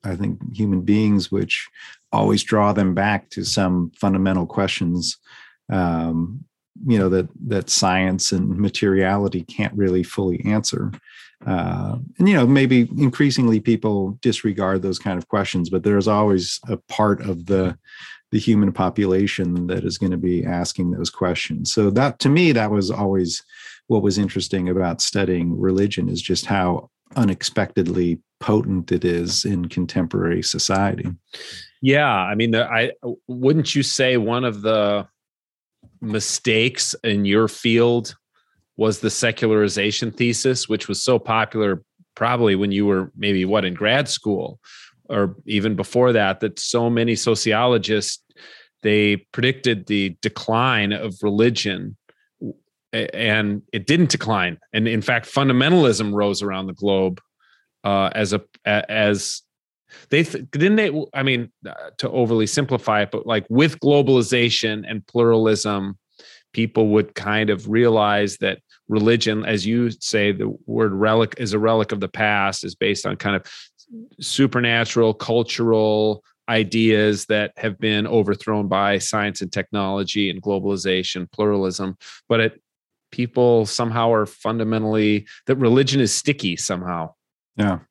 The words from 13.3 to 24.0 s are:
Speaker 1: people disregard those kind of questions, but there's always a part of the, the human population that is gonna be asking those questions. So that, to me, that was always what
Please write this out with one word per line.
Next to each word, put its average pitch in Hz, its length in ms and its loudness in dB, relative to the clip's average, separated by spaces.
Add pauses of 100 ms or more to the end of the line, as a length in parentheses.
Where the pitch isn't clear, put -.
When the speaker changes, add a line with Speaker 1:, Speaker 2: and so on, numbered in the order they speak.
Speaker 1:
people 107 640 0
disregard 98 640 0
those 95 160 -2
kind 92 180 -4
of 85 100 -8
questions, 90 440 -2
but 92 120 0
there's 101 240 4
always 104 600 2
a 98 100 -4
part 101 440 0
of 87 260 -6
the, 92 280 0 (560)
the 110 80 2
human 104 320 2
population 92 960 0
that 90 160 -4
is 92 140 -4
gonna 92 200 -2
be 87 280 -2
asking 87 460 -4
those 90 180 -4
questions. - 640 -4
So 104 200 2
that, 131 280 0
to 135 100 2
me, 165 220 4
that 110 200 0
was 98 200 0
always 95 520 -2 (440)
what 107 160 2